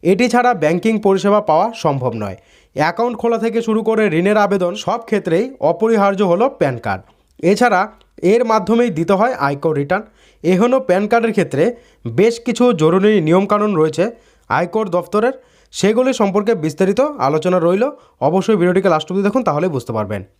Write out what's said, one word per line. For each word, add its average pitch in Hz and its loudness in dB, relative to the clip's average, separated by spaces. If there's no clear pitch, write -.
এটি 190 2
ছাড়া 247 2
ব্যাংকিং 175 0
পরিষেবা 196 2
পাওয়া 170 2
সম্ভব 135 -2
নয়। 95 -8
অ্যাকাউন্ট 220 0
খোলা 233 0
থেকে 226 -2
শুরু 220 0
করে 220 0
ঋণের 202 2
আবেদন, 180 -2
সব 233 -2
ক্ষেত্রেই 190 0
অপরিহার্য 202 0
হলো 202 2
প্যান 135 0
কার্ড। 98 -4
এছাড়া 208 2
এর 233 4
মাধ্যমেই 220 0
দিতে 170 0
হয় 247 2
আয়কর 143 -2
রিটার্ন। 175 -2
এখনও 208 2
প্যান 185 2
কার্ডের 226 0
ক্ষেত্রে 156 0
বেশ 233 2
কিছু 240 0
জরুরি 190 2
নিয়মকানুন 208 2
রয়েছে 156 0
আয়কর 175 -2
দফতরের, 214 -2
সেগুলি 226 0
সম্পর্কে 202 0
বিস্তারিত 190 0
আলোচনা 160 0
রইল। 180 2
অবশ্যই 190 0
ভিডিওটিকে 180 2
লাস্ট 156 -2
অবধি 196 -2
দেখুন, 220 -2
তাহলেই 165 -2
বুঝতে 123 -6
পারবেন 101 -6